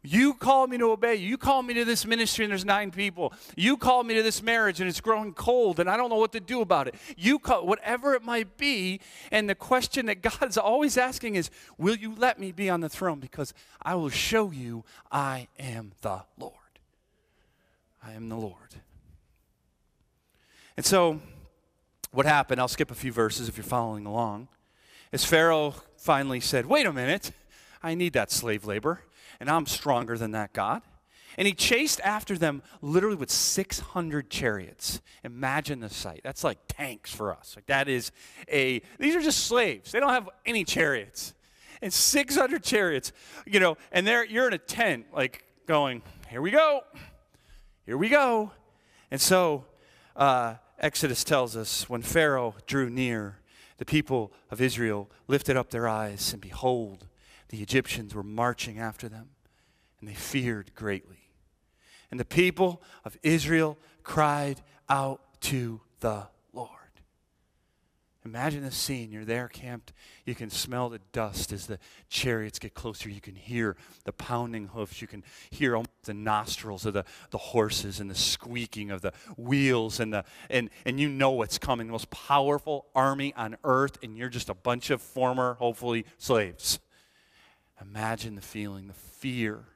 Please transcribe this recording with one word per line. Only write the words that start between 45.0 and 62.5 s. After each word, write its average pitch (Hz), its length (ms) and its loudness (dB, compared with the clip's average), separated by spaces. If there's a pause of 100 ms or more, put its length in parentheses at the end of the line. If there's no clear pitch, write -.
like, 131 300 -2 (220)
going, 139 360 0 (260)
"Here 120 140 -8
we 175 80 0
go. 294 300 6 (1080)
Here 113 100 -4
we 180 120 2
go." 233 420 4 (600)
And 139 80 -4
so, 165 440 4 (520)
uh, 127 380 4 (260)
Exodus 147 420 0
tells 127 340 2
us, - 320 -4
when 120 140 -4
Pharaoh 135 540 2 (100)
drew 135 240 0
near, 117 480 -2 (400)
the - 60 -8
people 131 480 0 (180)
of 107 100 -10
Israel 110 480 0 (200)
lifted 139 280 2
up 123 140 -2
their 117 160 -2
eyes, 110 460 -4
and 104 100 -12
behold, 104 640 -4 (420)
the 107 140 -10
Egyptians 110 520 -2
were 104 80 -8
marching 110 560 -2
after 110 300 -10
them, 110 220 -18 (680)
and 104 100 -18
they 101 60 -14
feared 120 600 -4
greatly. 98 560 -6 (800)
And 123 100 -10
the 117 40 -4
people 175 580 2 (220)